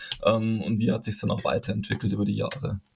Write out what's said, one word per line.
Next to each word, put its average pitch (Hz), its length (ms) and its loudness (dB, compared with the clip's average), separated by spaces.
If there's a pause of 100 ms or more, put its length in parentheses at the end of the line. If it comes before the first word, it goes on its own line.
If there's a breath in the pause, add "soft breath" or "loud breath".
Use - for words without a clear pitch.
(240 loud breath)
Ähm, 110 380 2
und 107 160 0
wie 113 140 4
hat 113 120 0
sich's - 160 -2
dann - 120 0
auch - 120 -2
weiterentwickelt 104 680 0
über 101 120 2
die 101 100 2
Jahre? 104 460 -2 (140)